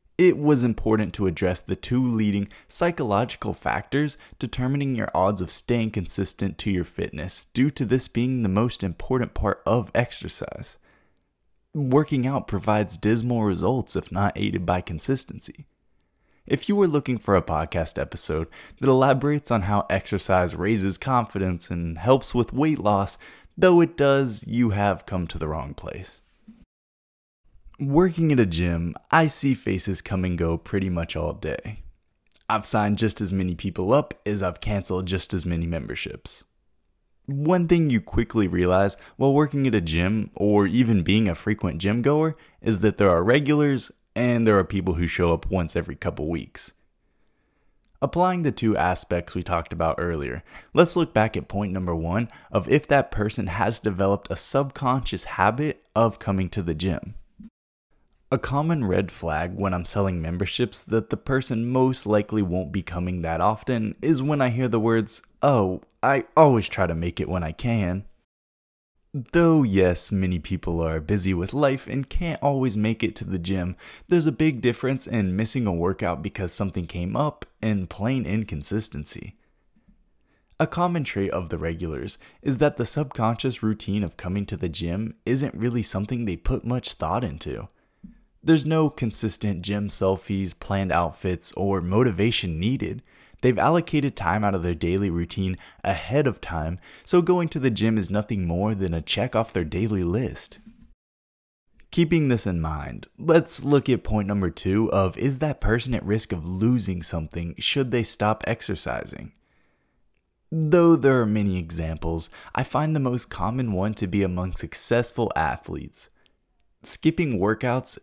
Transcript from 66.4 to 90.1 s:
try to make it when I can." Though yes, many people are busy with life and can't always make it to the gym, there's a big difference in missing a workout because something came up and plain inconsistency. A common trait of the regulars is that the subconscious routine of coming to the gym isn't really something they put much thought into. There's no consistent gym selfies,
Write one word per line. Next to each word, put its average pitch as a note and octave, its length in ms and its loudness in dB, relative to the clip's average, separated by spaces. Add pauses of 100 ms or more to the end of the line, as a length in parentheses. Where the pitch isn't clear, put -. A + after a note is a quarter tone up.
try F#2+ 180 0
to E2 80 0
make E2+ 240 -2
it F#2 80 -2
when F2 160 -2
I D#2+ 80 -4
can." G2+ 540 -2 (1080)
Though D#3+ 520 4
yes, F#2+ 480 4
many F#2+ 260 0
people E2+ 440 -4
are D#2+ 180 0
busy F#2+ 340 0
with F2 220 -2
life C#3 320 0
and C3+ 200 -4
can't - 360 -2
always C3 340 2
make A2 240 0
it A2 140 -2
to - 100 -10
the F#2 140 -4
gym, F2+ 360 -4 (320)
there's E3 200 4
a D#3 40 2
big C#3 300 0
difference B2+ 460 0
in F#2+ 280 0
missing A2+ 300 0
a F#2+ 80 0
workout F2 480 -2
because F#2+ 320 -6
something F#2+ 320 -4
came F2+ 320 -6
up D3 260 -2 (160)
and G#2 300 -2
plain A#2 380 -2
inconsistency. G2 1080 -6 (1200)
A - 80 2
common F3 360 0
trait G2 280 -2
of F2 180 -4
the E2+ 80 -6
regulars D#2+ 640 -6 (240)
is C3+ 160 0
that D3 180 2
the A#2 80 0
subconscious A#2+ 800 -2
routine G#2 400 -2
of E2 140 -6
coming G2 280 -4
to G2 100 -8
the E2+ 140 -4
gym F#2 460 -6 (100)
isn't C3+ 300 -2
really A#2 260 -2
something A2+ 440 -4
they F2 120 -4
put - 260 -2
much B2 300 -4
thought F#2+ 300 -4
into. C#2 440 -8 (760)
There's D#3 220 4
no D#3 260 2
consistent G#2 720 -4
gym G2+ 240 -4
selfies, F#2+ 680 -2